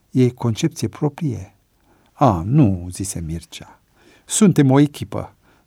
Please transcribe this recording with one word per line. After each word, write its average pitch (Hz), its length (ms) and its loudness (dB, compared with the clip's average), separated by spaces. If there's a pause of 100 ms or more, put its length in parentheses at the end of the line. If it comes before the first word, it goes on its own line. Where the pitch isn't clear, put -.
(100)
E 127 200 2
concepție 120 580 -6
proprie?” 131 680 -8 (560)
„A, 101 340 2
nu”, 101 440 2
zise 92 300 -10
Mircea. - 600 -14 (460)
„Suntem 147 440 4
o 135 100 4
echipă. 104 520 -4 (340)